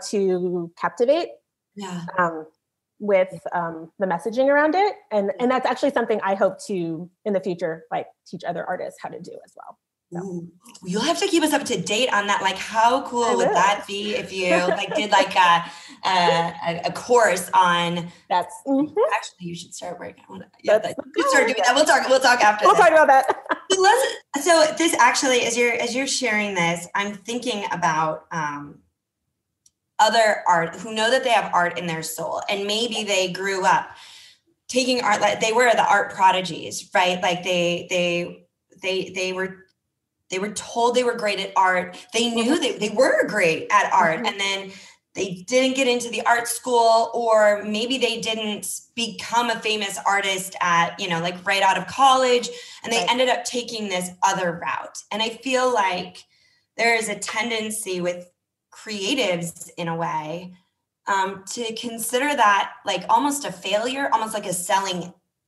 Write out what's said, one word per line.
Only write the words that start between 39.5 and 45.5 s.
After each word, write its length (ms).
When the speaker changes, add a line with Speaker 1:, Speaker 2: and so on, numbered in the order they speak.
Speaker 2:
they 80
were 140
told 420
they 100
were 120
great 220
at 180
art. 400
They 180
knew 260
Speaker 1:
Mm-hmm. 60
Speaker 2:
they, 100
they 60
were 340
great 420
at 220
art. 260
Speaker 1:
Mm-hmm. 80
Speaker 2:
And 140
then 320
they 320
didn't 300